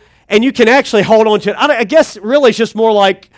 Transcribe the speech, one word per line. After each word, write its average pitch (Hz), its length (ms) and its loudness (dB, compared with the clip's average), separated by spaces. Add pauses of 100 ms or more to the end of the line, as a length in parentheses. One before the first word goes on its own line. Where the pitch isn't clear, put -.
(280)
and 214 160 0
you 262 80 0
can 226 160 0
actually 233 360 0
hold 220 240 2
on 214 140 0
to 196 100 -4
it. - 20 -6
I, 269 260 -2
I 233 40 -2
guess 277 340 0
really 240 320 0
it's - 80 -4
just 226 180 -4
more 220 160 0
like 196 460 -2